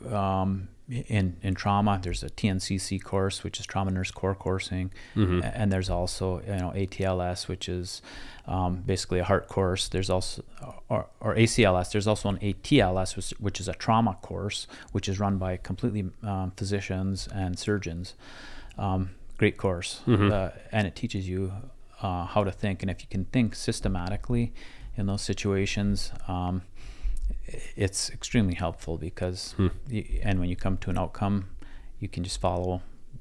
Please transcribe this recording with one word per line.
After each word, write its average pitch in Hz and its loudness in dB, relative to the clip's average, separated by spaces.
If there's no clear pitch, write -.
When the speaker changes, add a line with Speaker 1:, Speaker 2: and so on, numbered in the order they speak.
Speaker 1:
um, 95 2
in, 101 0
in 95 0
trauma, 101 4
there's 87 -2
a - -6
T - 0
N 92 2
C 98 0
C 98 -2
course, 98 0
which - -6
is - -8
Trauma 98 0
Nurse 92 0
Core 95 0
Coursing, 92 -2
Speaker 2:
Mm-hmm. 90 6
Speaker 1:
a-, - -2
and 107 2
there's 92 2
also, 90 0
you 101 -2
know, 90 0
A 98 0
T 95 -4
L 92 2
S, 90 -2
which 92 -4
is, 90 -4
um, 90 0
basically 92 2
a 87 2
heart 95 2
course. 95 2
There's 95 0
also, - 0
or, - 0
or 110 0
A 113 8
C 113 6
L 92 8
S. 90 0
There's 104 2
also 104 2
an 95 0
A 101 0
T - 4
L 92 4
S, - 0
which, - -4
which - -4
is 98 -4
a 90 -2
trauma 110 4
course, 95 -6
which 98 0
is 95 -2
run 98 2
by 92 0
completely, 101 -2
um, 95 -2
physicians 98 -2
and 90 -2
surgeons. 90 -2
Um, 95 0
great 104 4
course, 90 -2
Speaker 2:
Mm-hmm. 101 8
Speaker 1:
uh, 95 2
and 104 2
it - -4
teaches 95 -4
you, 95 -2
uh, 90 0
how 104 4
to 95 0
think. 98 -2
And 95 0
if - -4
you - -14
can 95 0
think 117 2
systematically 101 0
in 101 0
those 98 0
situations, 101 2
um, 90 0
i-, - -4
it's - 0
extremely 98 2
helpful 82 -2
because, 90 -4
Speaker 2:
Hmm. 95 6
Speaker 1:
y-, - -2
and 95 4
when 87 2
you 90 0
come 92 2
to - -2
an 90 2
outcome, 98 0
you 98 -4
can 87 -4
just - -4
follow 90 2